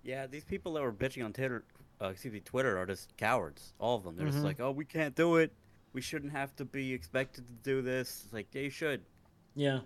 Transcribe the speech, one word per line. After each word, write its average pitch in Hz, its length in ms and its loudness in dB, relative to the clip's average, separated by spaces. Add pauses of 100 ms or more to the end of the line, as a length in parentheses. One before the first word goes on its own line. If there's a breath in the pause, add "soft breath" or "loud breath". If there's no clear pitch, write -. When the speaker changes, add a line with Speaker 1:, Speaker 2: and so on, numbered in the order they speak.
Speaker 1:
Yeah, 131 240 -6
these 143 180 -10
people 190 300 -4
that 151 80 2
were 123 100 2
bitching 123 320 -2
on 107 80 -4
Twitter, 127 320 -2 (360)
uh, 98 80 0
excuse 95 240 -6
me, 104 80 -6
Twitter 127 380 2
are 92 80 0
just - 300 -6
cowards. 107 640 0
All 117 160 4
of 98 80 -4
them. 82 120 -8
They're 151 100 -2
just 143 120 2
Speaker 2:
Mm-hmm. 147 80 2
Speaker 1:
like, 147 140 -2
"Oh, 127 100 0
we 143 140 -4
can't 151 300 0
do 165 220 6
it. 160 160 6 (400)
We 131 80 -4
shouldn't 147 320 -6
have 139 240 -4
to 143 80 -4
be 131 280 -4
expected 127 540 -2
to 120 80 -16
do 135 280 0
this." 127 420 -2
It's - 80 -16
like, 107 200 -6
yeah, 135 100 -4
you 139 80 -2
should. 139 300 -2 (540)
Speaker 2:
Yeah. 139 320 2